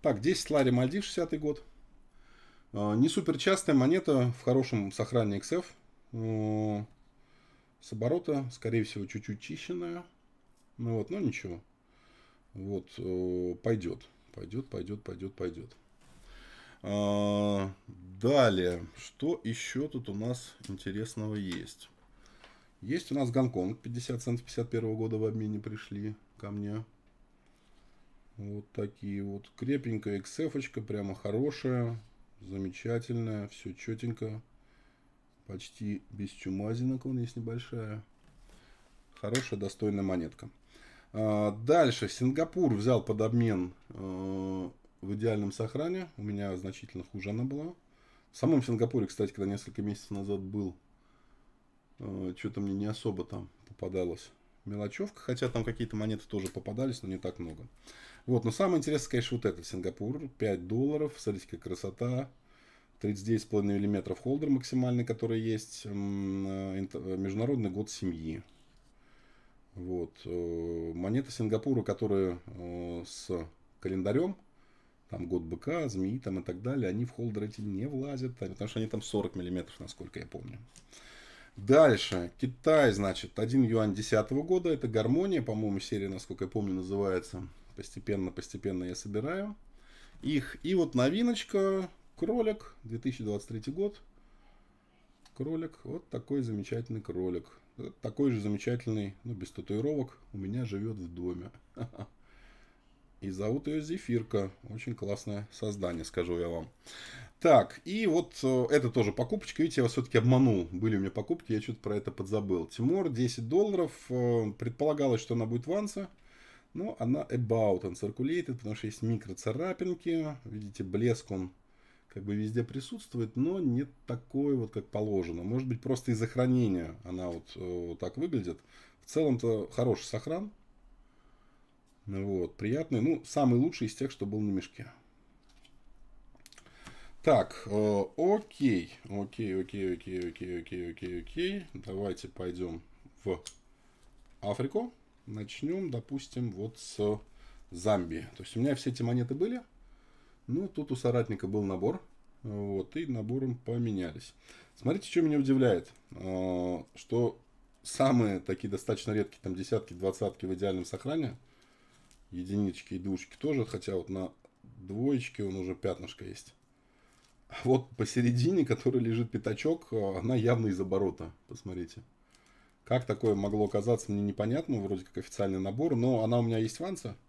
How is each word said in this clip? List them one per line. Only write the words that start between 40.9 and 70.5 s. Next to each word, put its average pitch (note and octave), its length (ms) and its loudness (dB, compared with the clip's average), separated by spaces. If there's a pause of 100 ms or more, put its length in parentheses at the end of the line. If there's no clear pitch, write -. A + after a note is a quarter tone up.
А, G#2+ 380 2
дальше. A#2 580 6
Сингапур C#3+ 640 2
взял A2 280 4
под G#2+ 200 0
обмен, A2 520 2 (140)
э, F#2+ 840 -4 (300)
в G2 140 -4
идеальном G#2+ 360 0
сохране. D#3+ 640 -4
У G#2+ 60 -10
меня G2+ 340 -4
значительно F#2 460 -10
хуже G2 280 -8
она A2 120 -2
была. D3 320 -4 (560)
В - 60 -20
самом D#3 260 4
Сингапуре, A#2 440 2
кстати, G2 260 0
когда G2 180 0
несколько G2+ 320 -4
месяцев G#2 280 -4
назад G2 300 -2
был, F#2+ 360 -4 (1200)
э, F#2+ 380 -6
чё-то - 240 -6
мне G2 140 0
не G2+ 120 0
особо G#2 380 -4
там G2 240 -10 (200)
попадалось F2+ 600 -4 (360)
мелочевка, G#2 520 -6
хотя B2 300 -2
там A#2 160 0
какие-то A2+ 320 -4
монеты G#2+ 320 -2
тоже F#2+ 200 -2
попадались, A#2+ 540 -4
но G2 60 -8
не F#2+ 80 -4
так F2+ 220 -6
много. E2 280 -10 (600)
Вот, A#2+ 180 2
но A2+ 60 4
самое F3+ 280 4
интересное, D3 320 0
конечно, A#2+ 280 0
вот A2 80 0
этот F2 180 0
Сингапур, G2+ 720 -4
пять F#2+ 300 0
долларов, C#3+ 500 0
смотрите, G2+ 300 -4
какая - 140 -12 (100)
красота, A#2+ 600 -4 (720)
тридцать G2+ 240 0
девять A2 180 2
с - 40 -14
половиной G2+ 320 2
миллиметров G2+ 420 0
холдер C#3+ 300 0
максимальный, B2+ 560 2
который A2+ 340 0
есть, A2 460 -4
м, G2 600 -2
э, F#2+ 340 -2
интер-, F#2+ 340 -4
э, - 20 -2
международный G#2 540 0
год G2+ 180 -4
семьи. D#2+ 540 -4 (1300)
Вот, F2+ 380 -4 (120)
э, E2+ 680 -2